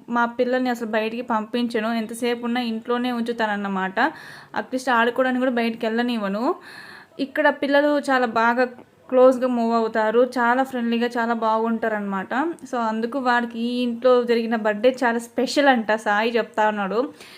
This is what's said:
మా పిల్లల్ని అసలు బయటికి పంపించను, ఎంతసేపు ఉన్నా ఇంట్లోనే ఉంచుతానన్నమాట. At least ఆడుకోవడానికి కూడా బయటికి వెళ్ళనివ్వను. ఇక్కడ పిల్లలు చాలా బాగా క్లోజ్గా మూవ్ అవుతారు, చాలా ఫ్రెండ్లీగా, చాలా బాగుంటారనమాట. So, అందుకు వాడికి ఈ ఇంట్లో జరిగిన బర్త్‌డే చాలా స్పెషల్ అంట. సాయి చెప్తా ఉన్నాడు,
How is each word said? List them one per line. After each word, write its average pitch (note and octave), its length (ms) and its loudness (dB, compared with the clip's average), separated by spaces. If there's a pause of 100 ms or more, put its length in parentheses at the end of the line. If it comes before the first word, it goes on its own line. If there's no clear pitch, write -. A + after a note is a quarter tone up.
మా A#3+ 160 0
పిల్లల్ని B3+ 440 0
అసలు A#3 180 -4
బయటికి A3 340 -2
పంపించను, A#3 720 -2
ఎంతసేపు A#3 520 -4
ఉన్నా A#3+ 160 -2
ఇంట్లోనే A#3+ 500 -2
ఉంచుతానన్నమాట. G#3 880 -2 (600)
At A3 160 -8
least C4 140 -4
ఆడుకోవడానికి B3 500 2
కూడా C4 120 0
బయటికి A#3 340 -2
వెళ్ళనివ్వను. A3+ 680 -2 (640)
ఇక్కడ D4 300 2
పిల్లలు C#4+ 500 2
చాలా C4 260 0
బాగా A#3 420 2 (420)
క్లోజ్గా B3+ 380 6
మూవ్ A#3 280 0
అవుతారు, A3 440 2
చాలా B3 440 2
ఫ్రెండ్లీగా, A#3+ 440 -2
చాలా A#3 260 -2
బాగుంటారనమాట. A3 1000 -2 (100)
So, D#4+ 320 -6
అందుకు A#3 440 -2
వాడికి A#3+ 400 0
ఈ B3 220 -2
ఇంట్లో B3 420 2
జరిగిన A#3 320 0
బర్త్‌డే A3 480 2
చాలా A#3 160 2
స్పెషల్ A#3+ 480 0
అంట. A#3 240 4
సాయి A3 460 0
చెప్తా G#3+ 300 0
ఉన్నాడు, G#3+ 460 -2 (240)